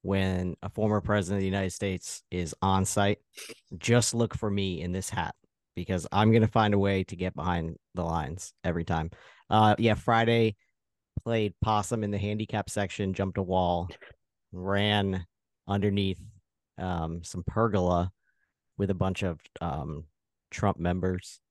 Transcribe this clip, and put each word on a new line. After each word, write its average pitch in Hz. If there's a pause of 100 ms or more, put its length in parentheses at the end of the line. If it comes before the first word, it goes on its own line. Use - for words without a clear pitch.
when 92
a 98
former 107
president 101
of 98
the 95
United 95
States -
is 87
on 95
site, 101 (580)
just 117
look 117
for 107
me 95
in 87
this 95
hat, - (400)
because 90
I'm 107
gonna 110
find 107
a 98
way 98
to 95
get 90
behind 82 (160)
the 87
lines 82 (100)
every 85
time. 82 (380)
Uh, 107
yeah, 110
Friday, 113 (680)
played 113
possum 107
in 101
the 101
handicap 107
section, 98
jumped 95
a 98
wall, 87 (640)
ran 98 (420)
underneath, 98 (580)
um, 85
some 92
pergola 90 (680)
with 98
a 95
bunch 92
of, 85 (220)
um, 76 (460)
Trump -
members 92 (120)